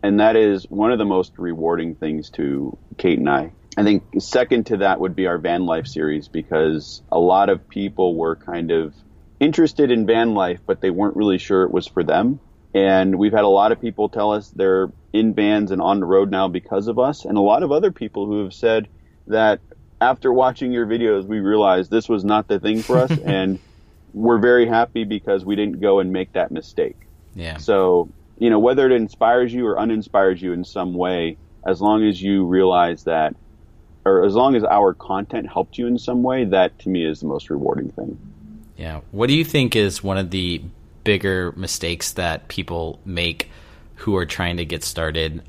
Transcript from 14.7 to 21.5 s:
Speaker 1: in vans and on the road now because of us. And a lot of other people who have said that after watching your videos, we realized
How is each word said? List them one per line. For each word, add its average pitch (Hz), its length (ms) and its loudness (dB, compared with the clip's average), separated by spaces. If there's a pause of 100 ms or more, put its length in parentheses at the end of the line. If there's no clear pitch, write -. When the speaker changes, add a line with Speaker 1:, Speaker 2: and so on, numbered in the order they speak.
Speaker 1:
in 110 220 2
vans 104 380 0
and 95 100 -2
on 98 180 2
the 90 60 -2
road 95 260 2
now 95 160 0
because 95 400 -6
of 117 120 -2
us. 135 260 0
And 104 120 -2
a 98 40 4
lot 104 220 4
of 143 80 -2
other 151 200 2
people 104 340 -8
who 104 180 -4
have 92 100 -10
said 110 340 0 (400)
that 107 320 2 (400)
after 127 320 2
watching 127 400 0
your 120 140 -2
videos, 107 400 0
we 107 140 -4
realized 98 520 2